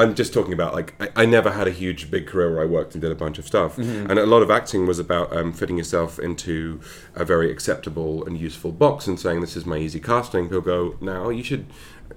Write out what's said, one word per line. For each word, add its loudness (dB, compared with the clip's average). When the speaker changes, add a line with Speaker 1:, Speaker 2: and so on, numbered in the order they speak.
Speaker 1:
I'm 6
just 0
talking 2
about, 0
like, -6
I, 0
I 8
never 6
had 0
a -2
huge, -6
big -2
career 2
where 0
I 2
worked 0
and -8
did 0
a -4
bunch -6
of -12
stuff. 0
Speaker 2:
Mm-hmm. -4
Speaker 1:
And 4
a 4
lot 8
of 6
acting 2
was 2
about, 0
um, -2
fitting -4
yourself -2
into -6
a -4
very 4
acceptable -4
and -6
useful -6
box 2
and -2
saying, 0
"This -6
is -8
my -4
easy -4
casting." 0
People -2
go, -2
"Now -6
you -4
should -6